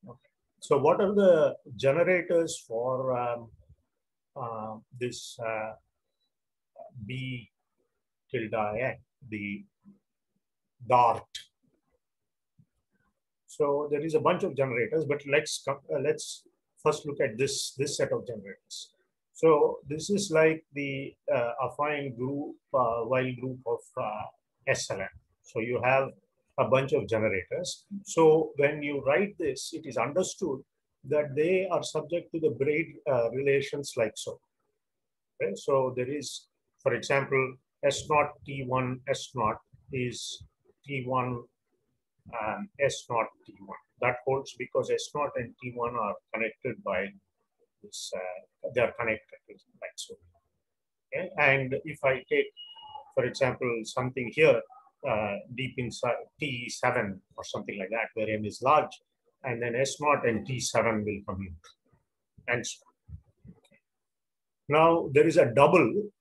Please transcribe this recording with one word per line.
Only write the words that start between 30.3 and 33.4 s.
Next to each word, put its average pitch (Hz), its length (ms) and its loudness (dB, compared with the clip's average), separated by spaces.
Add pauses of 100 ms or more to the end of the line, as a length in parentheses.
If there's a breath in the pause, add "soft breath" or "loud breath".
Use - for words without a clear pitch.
that 147 260 0
they 185 340 2
are 165 140 0
subject 156 480 -6
to 165 80 -4
the 151 120 4
braid, 147 440 0 (160)
uh, 117 200 4
relations 139 680 0